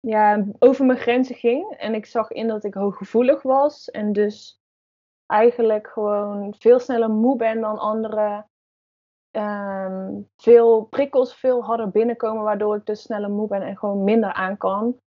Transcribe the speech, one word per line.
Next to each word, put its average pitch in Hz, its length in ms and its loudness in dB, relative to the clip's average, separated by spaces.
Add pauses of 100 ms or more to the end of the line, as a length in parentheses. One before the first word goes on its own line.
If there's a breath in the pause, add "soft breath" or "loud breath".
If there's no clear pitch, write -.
ja, 214 440 2 (140)
over 262 260 4
mijn 254 140 4
grenzen 247 360 0
ging. 277 360 -2
En 226 240 -8
ik 214 120 -6
zag 220 240 -4
in 226 180 -6
dat 214 160 -6
ik 196 100 -6
hooggevoelig 214 680 0
was. 269 480 0
En 214 220 -4
dus 208 480 -4 (680)
eigenlijk 220 640 2
gewoon 208 720 -4
veel 247 200 6
sneller 233 320 -2
moe 226 260 2
ben 226 240 -2
dan 214 180 -6
anderen. 214 680 -4 (840)
Ehm, 196 920 -8 (160)
veel 226 460 6
prikkels 262 540 -2
veel 247 280 -2
harder 226 260 -4
binnenkomen, 226 520 -2
waardoor 214 340 -2
ik 208 100 -10
dus 214 160 -8
sneller 208 280 -6
moe 208 180 -4
ben 196 140 -4
en 196 160 -10
gewoon 202 260 -4
minder 214 280 2
aan 190 240 -6
kan. 208 400 -4 (120)